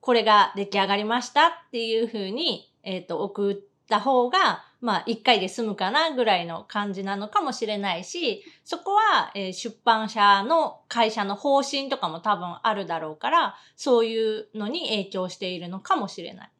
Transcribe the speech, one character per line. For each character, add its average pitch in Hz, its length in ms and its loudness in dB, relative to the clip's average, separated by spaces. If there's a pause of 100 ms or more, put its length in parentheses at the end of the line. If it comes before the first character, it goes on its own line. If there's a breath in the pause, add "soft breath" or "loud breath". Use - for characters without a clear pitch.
こ 247 140 0
れ 226 100 4
が 208 320 6
出 196 100 -4
来 196 140 -2
上 196 60 2
が 196 100 2
り 208 80 -2
ま 233 160 0
し 240 120 -12
た 311 160 6
っ 339 40 0 (180)
て 233 160 -4
い 226 160 0
う 233 40 0
風 202 240 -6
に、 262 420 -4 (100)
え 185 160 -6
ー 175 80 -12
と、 165 180 -4
送 202 280 -2
っ 196 40 -4 (320)
た 208 120 2
方 247 300 2
が、 339 340 2 (160 loud breath)
ま 214 180 0
あ、 - 80 -4
一 226 180 -4
回 226 160 6
で 185 80 -2
済 226 160 -6
む 208 100 -4
か 190 160 -2
な 311 240 0
ぐ 247 100 0
ら 208 120 4
い 170 100 -2
の 165 160 -10
感 208 300 -6
じ 190 100 -8
な 196 140 -4
の 208 120 -8
か 392 140 0
も 285 80 -2
し - 160 -4
れ 208 120 -4
な 196 180 -2
い 175 80 -10
し、 311 400 -6 (200 loud breath)
そ 339 140 -8
こ 392 160 -4
は、 403 400 2
え 196 140 -6
ー、 185 40 -8
出 208 320 -10
版 220 240 2
社 202 360 6
の 302 420 0
会 226 240 2
社 220 140 -4
の 196 100 -4
方 277 280 2
針 277 260 -4
と 269 100 -4
か 190 100 -4
も 165 120 -8
多 208 160 0
分 175 260 -10
あ 220 100 2
る 196 140 -4
だ 165 140 -4
ろ 156 100 -8
う 156 60 -14
か - 140 -4
ら、 302 260 2 (180 loud breath)
そ 240 280 4
う 226 40 2
い 220 320 -2
う - 160 -14
の 208 140 -6
に 320 220 -6
影 202 160 -2
響 185 220 -4
し 175 80 -12
て 190 120 -8
い 180 100 -8
る 175 100 -10
の 190 120 -10
か - 160 0
も 214 100 -4
し - 160 -12
れ - 100 -12
な - 120 -20
い。 - 160 -20